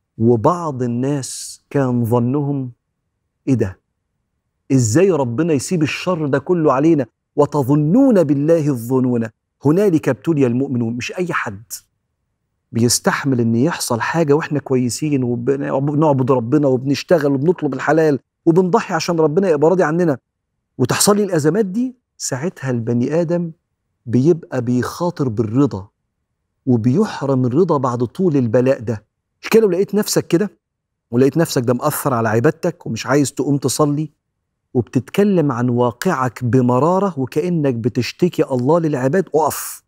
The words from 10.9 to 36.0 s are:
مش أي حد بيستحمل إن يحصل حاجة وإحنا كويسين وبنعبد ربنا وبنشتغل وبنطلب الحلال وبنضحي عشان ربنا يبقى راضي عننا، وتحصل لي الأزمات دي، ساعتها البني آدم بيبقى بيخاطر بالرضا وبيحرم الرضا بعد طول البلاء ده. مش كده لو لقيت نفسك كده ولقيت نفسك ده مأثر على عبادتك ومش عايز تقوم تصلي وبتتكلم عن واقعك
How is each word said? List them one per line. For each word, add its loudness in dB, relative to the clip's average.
مش -8
أي -6
حد -8
بيستحمل 0
إن 0
يحصل -2
حاجة 0
وإحنا -2
كويسين -2
وبنعبد 0
ربنا 0
وبنشتغل 0
وبنطلب -2
الحلال 0
وبنضحي 2
عشان -2
ربنا 2
يبقى 2
راضي 2
عننا، 0
وتحصل 2
لي 0
الأزمات 0
دي، -6
ساعتها -8
البني -2
آدم -4
بيبقى 0
بيخاطر -2
بالرضا -2
وبيحرم 0
الرضا 2
بعد -2
طول 0
البلاء 2
ده. -8
مش -12
كده 4
لو 4
لقيت -2
نفسك -2
كده 0
ولقيت 2
نفسك 0
ده 0
مأثر -2
على 0
عبادتك -2
ومش -8
عايز 2
تقوم -2
تصلي -2
وبتتكلم 0
عن -2
واقعك -2